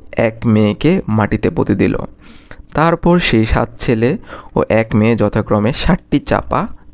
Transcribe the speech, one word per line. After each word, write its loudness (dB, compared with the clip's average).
এক -2
মেয়েকে 2
মাটিতে 0
পুঁতে 0
দিল। 0
তারপর 2
সেই 2
সাত 0
ছেলে 0
ও 2
এক 0
মেয়ে 4
যথাক্রমে 0
ষাটটি 0
চাপা -4